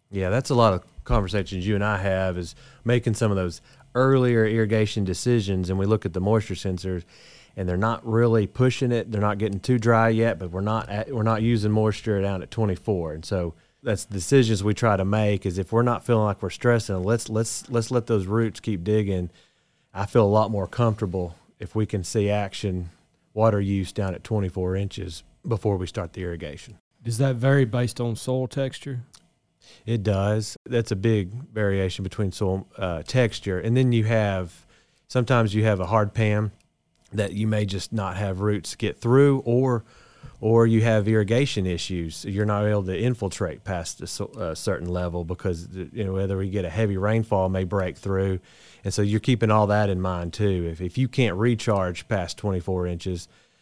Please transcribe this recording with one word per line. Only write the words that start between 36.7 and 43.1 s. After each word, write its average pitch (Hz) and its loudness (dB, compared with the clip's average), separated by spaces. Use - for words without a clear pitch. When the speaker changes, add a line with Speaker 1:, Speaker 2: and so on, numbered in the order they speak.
Speaker 1:
that 104 -2
you 104 -2
may 107 0
just 95 -6
not 95 -4
have 95 -4
roots 104 -2
get - -4
through, 135 4
or, 120 2
or 113 6
you 113 4
have 110 2
irrigation 110 2
issues. 87 -4
You're 101 -2
not 104 0
able 104 2
to 92 -4
infiltrate 101 -4